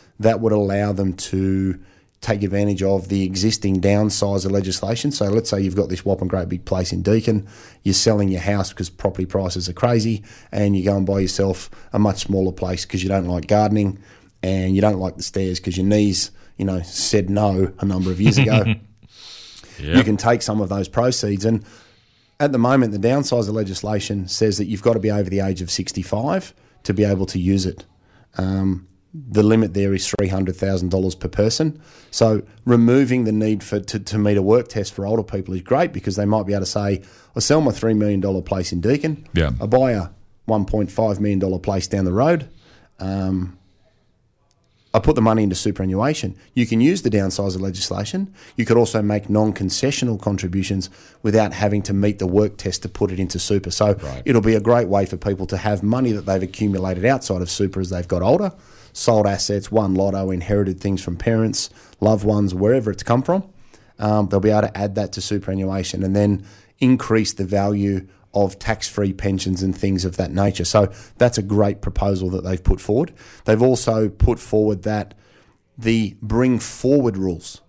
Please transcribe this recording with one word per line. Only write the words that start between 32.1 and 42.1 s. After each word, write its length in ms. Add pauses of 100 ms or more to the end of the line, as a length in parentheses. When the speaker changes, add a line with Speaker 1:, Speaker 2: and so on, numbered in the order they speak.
Speaker 1:
So 320 (200)
removing 640
the 60
need 320
for, 160
to, 200
to 180
meet 200
a 40
work 280
test 240
for 120
older 180
people 300
is 80
great, 320
because 220
they 100
might 200
be 80
able 120
to 60
say, 300 (340)
"I 40
sell 220
my 100
three 240
million 240
dollar 220
place 300
in 100
Deakin. 520
Speaker 2:
Yeah. 260
Speaker 1:
I 60
buy 280
a 160 (360)
one 200
point 260
five 280
million 200
dollar 200
place 280
down 180
the 80